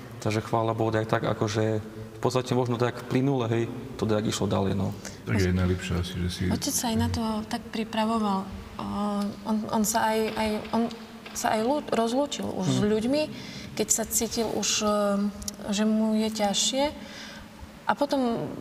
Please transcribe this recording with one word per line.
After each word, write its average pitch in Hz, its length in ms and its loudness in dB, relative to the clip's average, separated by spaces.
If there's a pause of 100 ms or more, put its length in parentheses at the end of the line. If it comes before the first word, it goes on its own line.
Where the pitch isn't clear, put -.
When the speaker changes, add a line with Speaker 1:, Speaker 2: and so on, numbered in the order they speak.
(160)
Speaker 1:
Takže 110 240 0
chvála 113 320 0
Bohu, 113 160 2
tak, 110 180 2
tak, 113 220 0
akože 110 560 0
v - 360 -12
podstate 127 360 2
možno 123 240 2
tak 120 240 0
plynule, 131 420 2
hej, 113 220 2 (260)
to - 140 0
tak 107 160 2
išlo 110 240 0
ďalej, 101 240 2
no. 101 240 -2 (320)
Speaker 2:
Tak 110 80 2
je 92 160 4
najlepšie 90 420 2
asi, 87 220 -2
že 90 140 -2
si 90 180 -4
Speaker 3:
Otec - 240 0
sa - 160 -2
aj 226 80 0
na 233 140 2
to 240 100 -2 (240)
tak 233 240 -6
pripravoval. 214 800 0 (260)
O, - 100 -8 (600)
on, 220 120 0 (120)
on 220 160 2
sa 220 240 2
aj, 220 100 2 (140)
aj, 220 180 0 (220)
on 226 100 2 (480)
sa - 220 0
aj 220 100 4
lú-, 277 240 2
rozlúčil 233 600 0
už 185 180 -2
s 131 120 4
Speaker 1:
Hmm. 208 100 4
Speaker 3:
ľuďmi, 233 340 2 (520)
keď 214 160 0
sa 226 140 2
cítil 220 440 0
už, 208 200 0 (100)
e, 214 120 2 (800)
že 208 160 2
mu 220 320 4
je 220 140 2
ťažšie. 220 540 2 (1000)
A - 100 2
potom 277 300 2 (380)